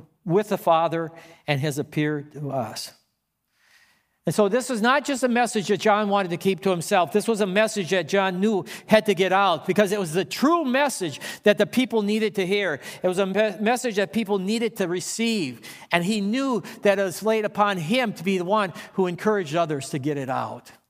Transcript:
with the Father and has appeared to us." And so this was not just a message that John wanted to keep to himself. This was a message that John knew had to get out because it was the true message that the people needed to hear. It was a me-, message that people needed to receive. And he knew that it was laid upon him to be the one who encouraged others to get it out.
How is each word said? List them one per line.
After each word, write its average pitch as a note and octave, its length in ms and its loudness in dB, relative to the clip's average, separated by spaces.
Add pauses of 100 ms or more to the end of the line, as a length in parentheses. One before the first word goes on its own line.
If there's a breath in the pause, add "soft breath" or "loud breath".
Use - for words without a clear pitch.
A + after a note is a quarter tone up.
(260)
with G3+ 240 2
the G3 80 0
Father E3 520 2 (380 loud breath)
and C#3+ 140 0
has C#3+ 160 -2
appeared D3+ 560 -4
to C#3 180 -8
us." B2 400 -6 (1400 soft breath)
And E3 80 0
so G#3 140 4
this B3 200 0
was A3 140 -2
not B3+ 200 4
just C4+ 200 -4
a C4 40 4
message A#3 420 0
that G3 100 2
John G#3 280 4
wanted G3 220 0
to E3+ 80 -4
keep F#3+ 240 0
to G3 80 0
himself. F3 420 2
This G#3 160 0
was A3 140 0
a G#3 60 2
message G3 420 0
that F3 180 0
John F#3+ 320 0
knew G3+ 260 2 (200 loud breath)
had G#3+ 220 4
to G3+ 80 4
get F3+ 180 2
out F#3+ 320 2
because F#3 260 2
it G#3 80 -2
was E3 140 -4
the F#3 100 0
true D#4+ 400 0
message B3 560 -2 (220 loud breath)
that G#3 160 4
the G#3 80 4
people A#3 380 0
needed G#3 320 0
to G3 100 0
hear. F#3 340 -2 (220 loud breath)
It F#3 60 2
was F3+ 100 -2
a G3 80 2
me-, G3+ 340 0
message A#3 360 0
that G3 180 0
people G#3 240 0
needed G#3+ 400 -2
to F#3+ 100 0
receive. F3+ 720 -2 (300 loud breath)
And F3 140 2
he F#3+ 160 0
knew A#3+ 400 0 (220 loud breath)
that G3 160 4
it - 20 2
was F#3 220 -4
laid A3 220 2
upon G3+ 320 0
him G3+ 360 0
to - 100 -12
be F#3+ 140 0
the F3 80 -4
one G3 280 0 (200 loud breath)
who F#3 140 2
encouraged F3 480 0
others D#3 340 -2
to E3 80 -4
get C#3+ 200 -4
it C3 120 -6
out. B2 420 -6 (180)